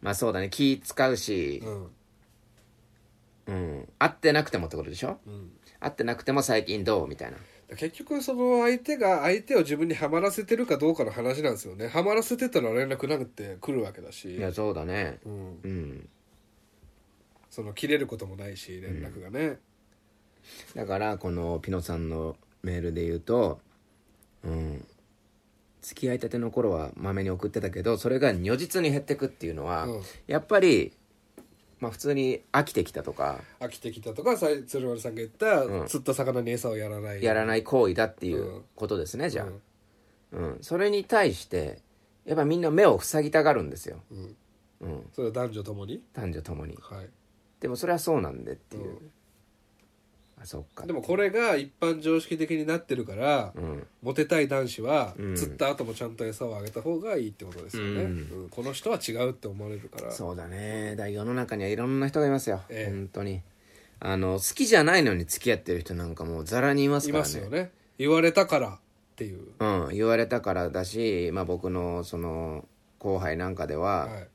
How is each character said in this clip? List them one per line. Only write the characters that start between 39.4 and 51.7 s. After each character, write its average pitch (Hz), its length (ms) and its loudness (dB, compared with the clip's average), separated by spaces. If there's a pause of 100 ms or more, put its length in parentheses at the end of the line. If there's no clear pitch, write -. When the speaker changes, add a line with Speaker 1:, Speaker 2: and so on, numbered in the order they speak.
Speaker 1:
あ。 101 40 -6 (840)
Speaker 2:
う - 80 -8
ん。 87 40 -2
Speaker 1:
う - 20 -2 (100)
ん。 - 60 -14
そ 170 160 -2
れ 202 120 4
に 202 140 0
対 196 300 4
し - 120 -12
て、 78 360 -4 (420)
や 156 100 0
っ - 40 2
ぱ 151 60 4
み 156 120 2
ん 175 40 0
な 165 100 2
目 185 160 8
を 113 140 8
塞 151 240 0
ぎ 151 60 -2
た 156 120 6
が 147 100 8
る 113 100 4
ん 73 80 -6
で 65 60 -10
す - 100 -14
よ。 - 140 -14 (100)
Speaker 2:
う - 40 -18
ん。 95 220 -14 (440)
Speaker 1:
う 98 60 -10
ん。 69 260 -10
Speaker 2:
そ - 80 -8
れ 120 80 0
は 110 40 -4
男 123 200 -2
女 107 100 -8
と 104 120 -8
も 101 100 -10
に？ 127 180 -10 (120)
Speaker 1:
男 98 180 -4
女 80 100 -6
と 78 120 -8
も 73 100 -8
に。 - 160 -10
Speaker 2:
は 98 220 -14
い。 87 60 -16 (520)
Speaker 1:
で - 80 -4
も 123 80 -4
そ 143 100 -4
れ 175 60 4
は 170 60 2
そ 160 180 2
う 123 40 4
な 78 100 -2
ん 64 140 -10
で - 80 -8
っ - 40 -8
て - 200 -18
い 110 40 -8
う。 101 40 -8
Speaker 2:
う 92 80 -8
ん。 156 180 -18 (1300)
Speaker 1:
そ 76 160 -10
っ - 40 -12 (100)
か。 - 120 -12
Speaker 2:
で 175 60 -4
も 147 100 -2
こ 175 140 2
れ 196 140 4
が 220 260 4
一 139 240 -2